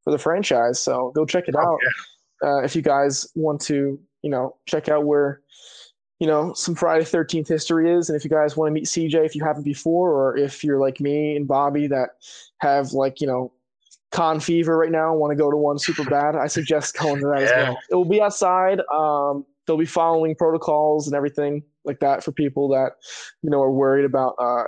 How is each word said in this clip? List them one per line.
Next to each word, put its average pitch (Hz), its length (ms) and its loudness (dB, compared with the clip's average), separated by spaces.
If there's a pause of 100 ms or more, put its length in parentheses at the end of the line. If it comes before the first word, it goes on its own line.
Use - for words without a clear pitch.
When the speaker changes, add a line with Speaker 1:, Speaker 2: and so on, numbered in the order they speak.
Speaker 1:
for - 60 -4
the 147 80 2
franchise. 139 640 0
So 127 340 -2
go 156 100 0
check 175 220 -2
it 147 80 -4
Speaker 2:
Oh, 151 60 2
Speaker 1:
out. 165 160 0 (680)
Speaker 2:
yeah. 143 60 0
Speaker 1:
Uh, 143 140 2
if 135 120 -4
you 160 60 0
guys 143 540 0
want 151 260 -2
to, 139 380 -2 (240)
you 151 80 -4
know, 131 240 -4 (120)
check 156 220 -2
out 151 160 2
where, 143 360 0 (760)
you 170 60 0
know, 156 280 0
some - 220 -4
Friday 160 300 2
thirteenth 160 420 -2
history 165 440 2
is. 170 180 2
And 156 60 -2
if 147 80 -4
you 151 60 -8
guys 151 280 2
wanna 156 140 2
meet 156 160 -4
C 165 200 -2
J, 156 180 2
if 156 100 -6
you 151 80 -4
haven't 147 200 -2
before, 165 480 0
or 135 260 2
if 139 260 -2
you're 143 160 0
like 135 200 0
me 147 360 -2
and 147 120 -4
Bobby 143 400 0
that 135 220 0 (500)
have, 139 340 0
like, 135 280 -2
you 147 60 -2
know, 127 260 -4 (580)
con 160 280 0
fever 165 360 0
right 165 160 2
now, 160 240 0
wanna 147 200 0
go 143 160 2
to 147 40 2
one 147 220 0
super 151 260 -4
bad, 147 320 0
I 143 120 -2
suggest 151 500 -4
going 143 240 -2
to 139 60 -2
that 143 140 0
Speaker 2:
Yeah. 135 40 2
Speaker 1:
as 127 220 2
well. 123 100 -4 (140)
It 180 40 0
will 180 100 2
be 202 160 2
outside. 190 600 2 (100)
Um, 143 540 0 (220)
they'll 160 100 2
be 160 80 2
following 160 500 2
protocols 151 720 2
and 143 80 -4
everything 147 480 -2 (220)
like 143 140 -6
that 139 240 0
for 156 80 -6
people 143 380 -2
that, 135 240 2 (500)
you 160 80 -2
know, 143 100 2
are 135 100 2
worried 135 340 4
about, 131 340 0
uh, 120 280 0